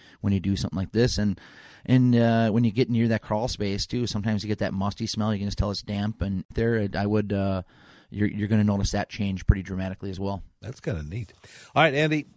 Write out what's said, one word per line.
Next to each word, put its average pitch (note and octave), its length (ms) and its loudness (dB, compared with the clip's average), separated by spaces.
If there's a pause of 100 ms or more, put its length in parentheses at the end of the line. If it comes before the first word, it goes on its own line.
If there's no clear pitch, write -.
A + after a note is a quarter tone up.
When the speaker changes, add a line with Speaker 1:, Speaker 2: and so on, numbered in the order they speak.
(220)
Speaker 1:
when G2 100 2
you G2 80 4
do F#2+ 160 0
something - 220 -4
like F2+ 140 -2
this. A#2 260 2
And, G2+ 240 0 (440)
and, B2 300 6
uh, A2+ 360 4
when A#2 120 2
you A2+ 80 2
get A2+ 180 0
near A#2 200 2
that A2 140 0
crawl A2 240 -4
space, G2+ 400 -4
too, B2 200 -2
sometimes G#2 360 -2
you G#2 40 -8
get G#2 120 -2
that G2+ 140 -2
musty G2+ 340 -4
smell. G#2+ 260 -2
You G2 60 -4
can G2+ 80 -4
just G2+ 100 -6
tell G#2 140 0
it's G2 100 -6
damp. G#2 400 -4
And F#2+ 320 -4
there, A2+ 420 0
I G2+ 100 0
would, G#2 280 0
uh, G2 300 -2 (460)
you're, G#2 200 0
you're G#2+ 180 -4
gonna G#2+ 160 4
notice G2+ 280 0
that G2+ 180 -4
change G2 380 -4
pretty F#2+ 160 4
dramatically F#2 480 -6
as F#2 80 -8
well. G2 240 -4 (180)
Speaker 2:
That's - 180 -12
kinda F2 240 -4
neat. G2 300 -8 (420)
All C#3+ 80 6
right, D3 100 4
Andy, D3+ 440 0